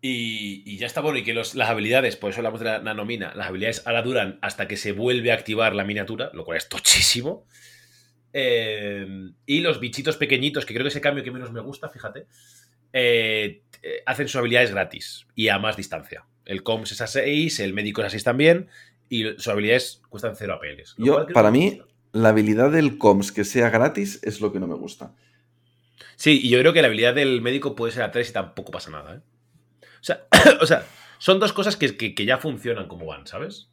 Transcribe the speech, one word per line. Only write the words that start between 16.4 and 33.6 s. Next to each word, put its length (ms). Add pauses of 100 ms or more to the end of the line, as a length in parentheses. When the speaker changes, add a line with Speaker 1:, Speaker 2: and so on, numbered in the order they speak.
Speaker 1:
El 200
Coms 280
es 80
a 80
seis, 540
el 120
médico 280
es 60
a 20
seis 160
también, 420 (400)
y 160
sus 240
habilidades 640
cuestan 260
cero 200
A 40
P 140
Ls, 240
lo 80
Speaker 2:
Yo, 80
Speaker 1:
cual 140
creo 60
Speaker 2:
para 160
Speaker 1:
que 80
me 60
Speaker 2:
mí, 140
Speaker 1:
gusta. 160 (180)
Speaker 2:
la 180
habilidad 420
del 260
Coms 340
que 140
sea 240
gratis 540
es 180
lo 100
que 80
no 80
me 80
gusta. 400 (1000)
Speaker 1:
Sí, 260
y 60
yo 100
creo 140
que 80
la 80
habilidad 240
del 280
médico 320
puede 200
ser 100
a 80
tres 200
y 20
tampoco 400
pasa 180
nada, 240
¿eh? 60 (800)
O 40
sea, 220 (160)
<coughs> 180
o 40
sea, 200 (320)
son 220
dos 140
cosas 240
que, 180
que, 180
que 120
ya 120
funcionan 520
como 160
van, 200
¿sabes? 480